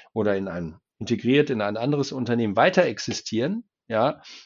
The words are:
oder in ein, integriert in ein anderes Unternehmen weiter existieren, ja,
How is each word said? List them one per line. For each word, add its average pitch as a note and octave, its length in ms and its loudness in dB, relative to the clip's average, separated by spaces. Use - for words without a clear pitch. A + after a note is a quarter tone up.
oder G#2 240 0
in G2 100 -4
ein, E2+ 300 -8
integriert A#2+ 500 2
in A2+ 120 -2
ein G#2 160 -2
anderes C#3 340 0
Unternehmen A#2 440 0
weiter F3 300 6
existieren, C#3 800 -4
ja, A#2 340 0